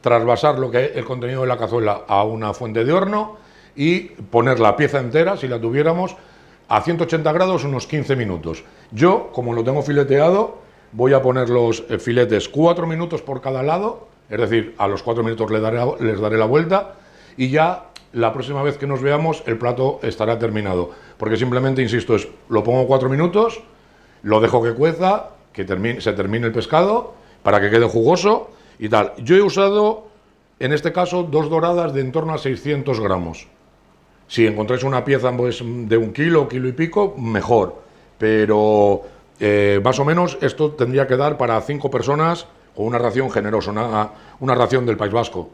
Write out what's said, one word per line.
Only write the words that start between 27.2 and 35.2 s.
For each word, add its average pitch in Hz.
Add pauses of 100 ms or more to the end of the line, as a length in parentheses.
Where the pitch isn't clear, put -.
para 101
que 101
quede 117
jugoso 175 (300)
y 107
tal. 107
Yo 131
he 196
usado, 208 (500)
en 131
este 151
caso, 180
dos 156
doradas 165
de 135
en 131
torno 160
a 147
seiscientos 139
gramos. 90 (800)
Si 113
encontráis 107
una 131
pieza, 127